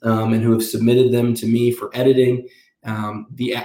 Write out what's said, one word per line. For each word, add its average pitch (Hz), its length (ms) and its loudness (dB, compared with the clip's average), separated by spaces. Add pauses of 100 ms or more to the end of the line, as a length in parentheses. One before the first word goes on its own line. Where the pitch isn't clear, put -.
um, 113 320 0
and 113 80 0
who 117 100 2
have 113 100 2
submitted 120 500 2
them 120 220 0
to 110 120 -6
me 120 260 2
for 104 220 -10
editing. 127 520 2 (380)
Um, 107 480 -8
the, 120 320 -6